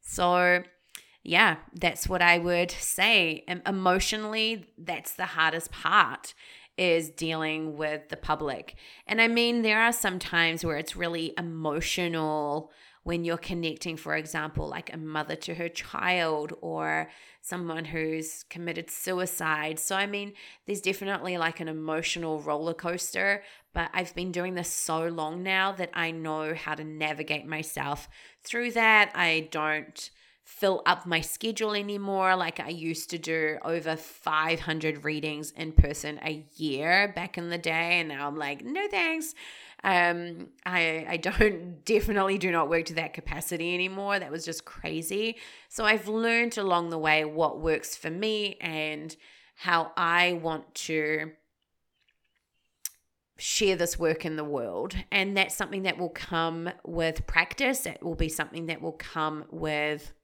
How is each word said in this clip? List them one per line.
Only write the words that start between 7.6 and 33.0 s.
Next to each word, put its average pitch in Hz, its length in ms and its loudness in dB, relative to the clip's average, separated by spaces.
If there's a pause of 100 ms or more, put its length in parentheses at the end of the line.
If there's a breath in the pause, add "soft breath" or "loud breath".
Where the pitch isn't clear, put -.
with 151 320 -4
the - 80 -8
public. 151 600 -2 (300 loud breath)
And 214 140 2
I 226 60 8
mean, 233 360 4
there 220 180 4
are 233 120 6
some 185 280 0
times 165 440 2
where 156 140 0
it's 156 180 -8
really 170 400 -2
emotional 156 1300 -2 (380 loud breath)
when 170 160 0
you're 170 140 0
connecting, 165 580 -4
for 156 200 -4
example, 156 520 -4
like, - 240 -8
a - 60 -10
mother 156 360 -4
to 165 200 -8
her 170 160 -4
child 165 920 -2
or 160 480 -2 (320 loud breath)
someone 165 460 -6
who's 156 640 -4
committed 170 400 -8
suicide. 160 880 -2
So, 190 180 -2
I 196 80 2
mean, 202 300 -6 (320 loud breath)
there's 196 160 -4
definitely, 185 560 -2
like, 165 220 0
an 165 80 -4
emotional 156 720 -2
roller 156 360 -2
coaster, 190 680 -2 (300 loud breath)
but 170 220 -2
I've 175 200 -4
been 180 160 -4
doing 180 260 -2
this 175 120 -4
so 160 380 0
long 165 360 -4
now 190 300 2
that 185 220 -6
I 170 160 0
know 156 420 -4
how 156 220 -4
to 156 100 -8
navigate 156 640 -4
myself 151 640 -6 (340 loud breath)
through 240 280 -2
that. 220 420 8
I 160 360 2
don't 151 600 -2 (340 soft breath)
fill - 400 2
up 180 220 4
my 165 160 2
schedule 220 500 -4
anymore. 196 640 2
Like, 170 240 -2
I 127 80 -6
used 165 400 -4